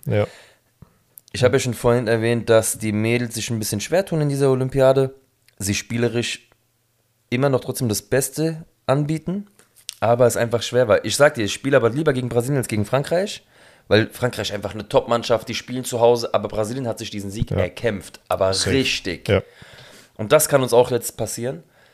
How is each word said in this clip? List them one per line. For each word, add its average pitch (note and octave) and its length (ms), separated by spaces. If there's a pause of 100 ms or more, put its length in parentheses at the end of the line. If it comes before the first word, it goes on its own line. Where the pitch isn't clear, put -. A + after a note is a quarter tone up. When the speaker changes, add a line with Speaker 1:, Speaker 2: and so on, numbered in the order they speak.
Speaker 1:
Ja. G#2 220 (1080)
Speaker 2:
Ich - 120
habe B2+ 120
ja B2+ 40
schon B2 140
vorhin A#2+ 340
erwähnt, A2+ 420
dass A2+ 280
die G#2+ 140
Mädels A2+ 420
sich A2+ 160
ein A2+ 80
bisschen G#2 220
schwer F#3 240
tun E3 160
in D3 80
dieser C#3 220
Olympiade. C3 640 (440)
Sie G2 160
spielerisch A#2 760 (840)
immer C3 180
noch B2+ 120
trotzdem B2+ 280
das G#2 140
Beste D#3+ 600 (220)
anbieten, D#3+ 600 (540)
aber A#2+ 260
es A2 100
einfach A2 260
schwer B2 260
war. G2 160
Ich G#2+ 120
sag D3 180
dir, A2 100
ich G2 80
spiele C3+ 240
aber A#2 140
lieber D3+ 220
gegen B2+ 160
Brasilien A#2+ 300
als - 100
gegen G#2+ 160
Frankreich, E3 580 (460)
weil A2 220
Frankreich A#2 420
einfach G2+ 220
eine G#2+ 140
Top-Mannschaft, A#2 600
die A2+ 60
spielen B2 300
zu A#2+ 160
Hause, A#2 340
aber G#2 140
Brasilien A2 380
hat A2 120
sich G#2+ 120
diesen G2+ 200
Sieg A2 200
Speaker 1:
Ja. G2 80
Speaker 2:
erkämpft, F#2+ 680
aber F#2+ 240
Speaker 1:
Safe. F#2+ 180
Speaker 2:
richtig. G2 580
Speaker 1:
Ja. G2 140 (760)
Speaker 2:
Und G#2+ 160
das D3+ 160
kann C3+ 140
uns A#2+ 100
auch B2 180
jetzt - 260
passieren. A#2+ 460 (320)